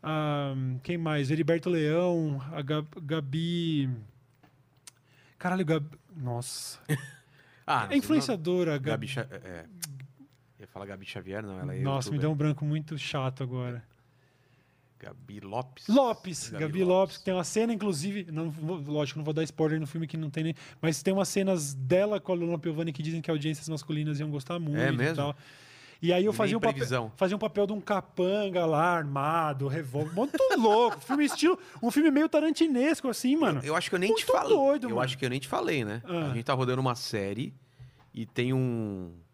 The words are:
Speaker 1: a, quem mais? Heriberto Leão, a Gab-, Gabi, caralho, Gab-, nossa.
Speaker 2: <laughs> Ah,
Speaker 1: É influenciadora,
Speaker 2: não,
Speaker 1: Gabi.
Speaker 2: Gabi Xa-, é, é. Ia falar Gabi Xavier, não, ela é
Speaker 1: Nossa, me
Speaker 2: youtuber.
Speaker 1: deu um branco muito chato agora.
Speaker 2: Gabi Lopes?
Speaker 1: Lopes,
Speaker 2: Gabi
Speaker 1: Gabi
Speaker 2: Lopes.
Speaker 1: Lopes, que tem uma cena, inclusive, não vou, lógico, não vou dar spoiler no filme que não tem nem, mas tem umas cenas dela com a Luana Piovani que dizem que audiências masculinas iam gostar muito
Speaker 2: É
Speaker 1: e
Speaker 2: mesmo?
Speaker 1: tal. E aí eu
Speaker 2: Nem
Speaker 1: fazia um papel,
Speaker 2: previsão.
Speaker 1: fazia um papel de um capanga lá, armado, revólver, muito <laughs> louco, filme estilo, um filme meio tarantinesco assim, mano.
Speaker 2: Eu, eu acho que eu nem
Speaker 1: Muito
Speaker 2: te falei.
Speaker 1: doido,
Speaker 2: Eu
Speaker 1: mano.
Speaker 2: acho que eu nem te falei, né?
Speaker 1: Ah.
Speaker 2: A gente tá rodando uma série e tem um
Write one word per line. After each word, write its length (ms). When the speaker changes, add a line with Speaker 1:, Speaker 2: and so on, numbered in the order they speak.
Speaker 1:
a, 520
quem 160
mais? 320
Heriberto 400
Leão, 720
a 80
Gab-, 260
Gabi, 840
caralho, 280
Gab-, 320
nossa. 720
Speaker 2:
<laughs> 340
Ah, 240
Speaker 1:
É 40
influenciadora, 760
Speaker 2:
não, 80
Speaker 1:
Gabi. 240
Speaker 2:
Gabi 20
Xa-, 220
é, 60
é. 160
Ia 80
falar 200
Gabi 180
Xavier, 380
não, 160
ela 160
é 40
Speaker 1:
Nossa, 300
me 60
Speaker 2:
youtuber. 60
Speaker 1:
deu 100
um 40
branco 300
muito 320
chato 460
agora. 400
Speaker 2:
Gabi 400
Lopes? 480
Speaker 1:
Lopes, 640
Speaker 2:
Gabi 160
Speaker 1:
Gabi 180
Speaker 2:
Lopes. 60
Speaker 1:
Lopes, 280
que 60
tem 100
uma 100
cena, 280
inclusive, 600
não 180
vou, 280
lógico, 420
não 40
vou 100
dar 100
spoiler 360
no 80
filme 200
que 100
não 120
tem 140
nem, 120
mas 200
tem 120
umas 160
cenas 440
dela 460
com 120
a 40
Luana 240
Piovani 320
que 120
dizem 180
que 100
audiências 380
masculinas 500
iam 100
gostar 300
muito 200
Speaker 2:
É 100
Speaker 1:
e 80
Speaker 2:
mesmo? 180
Speaker 1:
tal. 200
E 80
aí 140
eu 60
Speaker 2:
Nem 60
Speaker 1:
fazia 200
um 20
papel, 140
Speaker 2:
previsão. 420
Speaker 1:
fazia 200
um 40
papel 280
de 60
um 60
capanga 840
lá, 320
armado, 680
revólver, 480
muito 200
<laughs> 80
louco, 420
filme 260
estilo, 340
um 100
filme 180
meio 180
tarantinesco 800
assim, 300
mano. 220
Speaker 2:
Eu, 100
eu 60
acho 120
que 80
eu 40
nem 100
Speaker 1:
Muito 160
Speaker 2:
te 60
falei. 180
Speaker 1:
doido, 360
Speaker 2:
Eu 40
Speaker 1:
mano. 120
Speaker 2:
acho 160
que 80
eu 40
nem 100
te 80
falei, 380
né? 200
Speaker 1:
Ah. 260
Speaker 2:
A 20
gente 100
tá 100
rodando 280
uma 140
série 580
e 140
tem 260
um 600